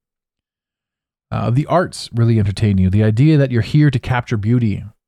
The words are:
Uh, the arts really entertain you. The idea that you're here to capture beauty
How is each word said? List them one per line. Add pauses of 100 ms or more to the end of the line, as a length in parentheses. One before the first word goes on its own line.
(1300)
Uh,
the
arts
really
entertain
you.
The
idea
that
you're
here
to
capture
beauty (240)